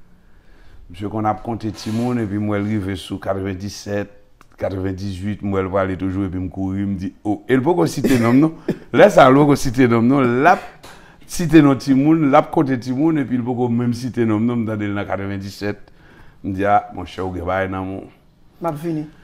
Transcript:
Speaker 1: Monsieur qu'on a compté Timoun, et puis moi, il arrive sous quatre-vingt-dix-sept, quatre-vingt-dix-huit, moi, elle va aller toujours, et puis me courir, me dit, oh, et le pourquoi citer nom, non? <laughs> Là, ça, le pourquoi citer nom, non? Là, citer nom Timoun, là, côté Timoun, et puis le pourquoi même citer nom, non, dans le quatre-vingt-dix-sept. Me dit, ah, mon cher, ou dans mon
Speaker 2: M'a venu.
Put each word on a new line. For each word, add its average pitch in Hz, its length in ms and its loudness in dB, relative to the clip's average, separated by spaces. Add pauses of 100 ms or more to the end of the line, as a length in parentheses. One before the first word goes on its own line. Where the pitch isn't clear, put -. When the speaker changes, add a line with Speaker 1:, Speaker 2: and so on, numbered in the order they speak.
(920)
Speaker 1:
Monsieur 90 180 -10
qu'on 107 160 -4
a 107 80 2
compté 110 400 -8
Timoun, 120 460 -4
et 113 80 -2
puis 98 100 -6
moi, 104 220 -2
il 101 80 -2
arrive 101 300 -4
sous 95 220 -10
quatre-vingt-dix-sept, 98 1000 -8 (400)
quatre-vingt-dix-huit, 95 800 -6
moi, 98 200 -2
elle 95 60 -2
va 95 140 0
aller 95 160 -2
toujours, 95 300 -2
et - 20 -6
puis 90 100 -6
me 92 120 -6
courir, 95 360 -4
me 101 80 -2
dit, 92 200 -6 (100)
oh, 104 240 -2
et 127 80 4
le 127 60 2
pourquoi 170 240 2
citer 131 320 0
nom, 117 160 4
non? 156 200 4 (200)
<laughs> - 180 -14
Là, 156 160 8
ça, 156 220 6
le 131 40 8
pourquoi 143 220 6
citer 127 320 2
nom, 117 140 4
non? 135 180 4
Là, 131 380 4 (680)
citer 160 360 4
nom 139 120 6
Timoun, 139 560 2
là, 151 120 6
côté 135 360 -2
Timoun, 131 380 0
et 143 80 0
puis 120 140 -2
le 120 40 -4
pourquoi 120 280 -2
même 120 240 0
citer 117 320 -2
nom, 107 120 2
non, 120 200 0
dans 110 200 -4
le 101 260 -4
quatre-vingt-dix-sept. 98 880 -8 (540)
Me 98 80 -6
dit, 95 140 -2
ah, 104 280 2
mon 90 120 -12
cher, 92 200 -8
ou 92 80 -8
dans 95 500 -4
mon 95 200 -10 (560)
Speaker 2:
M'a 170 100 -6
venu. 156 360 -6 (180)